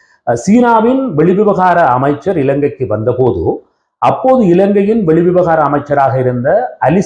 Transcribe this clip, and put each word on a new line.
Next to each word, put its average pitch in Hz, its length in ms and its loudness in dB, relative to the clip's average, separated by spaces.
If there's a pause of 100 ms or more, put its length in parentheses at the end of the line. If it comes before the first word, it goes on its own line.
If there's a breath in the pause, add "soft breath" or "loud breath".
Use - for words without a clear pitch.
(260 soft breath)
அஹ், 120 80 -2
சீனாவின் 233 800 0
வெளிவிவகார 180 600 2
அமைச்சர் 143 600 0
இலங்கைக்கு 139 500 -2
வந்தபோது, 110 760 -2 (340)
அப்போது 254 500 0
இலங்கையின் 202 600 0
வெளிவிவகார 170 500 2
அமைச்சராக 139 640 -2
இருந்த 127 600 -2
அலி 156 260 0